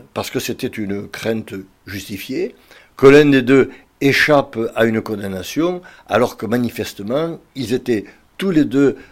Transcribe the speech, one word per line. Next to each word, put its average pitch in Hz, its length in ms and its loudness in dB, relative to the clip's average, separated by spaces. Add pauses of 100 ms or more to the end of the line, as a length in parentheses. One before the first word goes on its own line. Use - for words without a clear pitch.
(140)
parce - 160 -8
que 131 100 -6
c'était 127 280 -8
une 101 400 -8
crainte 110 460 -6 (340)
justifiée, 104 680 -10 (420)
que 131 100 6
l'un 143 180 10
des 139 160 4
deux 131 300 4 (300)
échappe 139 580 2 (160)
à 113 100 2
une 113 160 0
condamnation, 107 800 -6 (260)
alors 113 300 0
que - 80 -10
manifestement, 120 920 -6 (160)
ils 120 180 -6
étaient 123 320 -2 (320)
tous 190 140 -2
les 151 140 4
deux 135 300 2 (160)